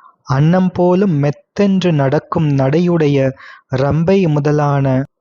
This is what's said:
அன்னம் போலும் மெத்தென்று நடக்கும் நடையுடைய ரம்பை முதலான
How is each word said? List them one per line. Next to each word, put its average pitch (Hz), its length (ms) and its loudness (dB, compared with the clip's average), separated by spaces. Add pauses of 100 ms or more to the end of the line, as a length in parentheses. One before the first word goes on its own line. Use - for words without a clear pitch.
(260)
அன்னம் 170 460 2
போலும் 180 460 0
மெத்தென்று 180 760 -2
நடக்கும் 151 580 -2
நடையுடைய 143 720 0 (460)
ரம்பை 147 440 0 (120)
முதலான 147 580 0 (340)